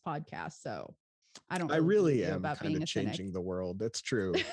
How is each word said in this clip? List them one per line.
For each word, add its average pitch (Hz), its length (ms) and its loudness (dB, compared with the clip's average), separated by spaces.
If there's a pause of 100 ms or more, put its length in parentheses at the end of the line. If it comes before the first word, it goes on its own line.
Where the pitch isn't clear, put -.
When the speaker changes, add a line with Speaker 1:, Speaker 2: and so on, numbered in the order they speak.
Speaker 1:
podcast. 151 560 -6
So 98 320 -8 (560)
I 180 80 -2
don't 165 140 -2
Speaker 2:
I 151 60 4
Speaker 1:
really 160 100 6
Speaker 2:
really 185 300 6
Speaker 1:
believe 92 120 2
Speaker 2:
am - 80 0
Speaker 1:
about 151 220 -2
Speaker 2:
kinda 156 140 -2
Speaker 1:
being 156 100 0
a 170 40 -4
cynic. - 200 0
Speaker 2:
changing 107 240 -4
the 90 100 -2
world. 92 380 -4
That's 110 220 -4
true. 98 340 2 (180)